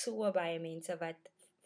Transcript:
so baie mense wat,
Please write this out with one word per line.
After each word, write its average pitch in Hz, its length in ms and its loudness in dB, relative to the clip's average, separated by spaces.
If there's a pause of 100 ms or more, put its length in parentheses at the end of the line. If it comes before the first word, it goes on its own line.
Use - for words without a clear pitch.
so 214 280 2
baie 170 280 2
mense 165 400 -4
wat, 165 320 -6 (340)